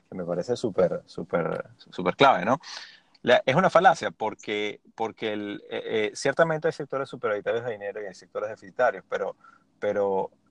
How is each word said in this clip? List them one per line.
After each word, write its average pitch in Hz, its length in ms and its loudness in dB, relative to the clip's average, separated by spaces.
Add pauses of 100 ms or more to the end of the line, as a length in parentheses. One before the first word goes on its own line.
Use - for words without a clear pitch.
que 101 60 -14
me 92 80 -8
parece 87 320 -4
súper, 92 500 0
súper, 87 600 -6 (260)
súper 90 240 -2
clave, 110 300 4
¿no? 123 140 2 (640)
La, 120 220 6
es 135 100 2
una 180 140 4
falacia 160 420 4
porque, 104 720 -4 (140)
porque 110 360 -4
el, 104 380 -6
eh, 110 160 -6
eh, 107 280 0
ciertamente 156 540 0
hay 156 60 0
sectores 135 340 -6
superavitarios 110 560 -4
de 123 80 -4
dinero 101 300 -8
y 104 40 -8
hay 92 80 -12
sectores 104 360 -8
deficitarios, 101 580 -2
pero, 95 300 -4 (420)
pero 101 500 0 (220)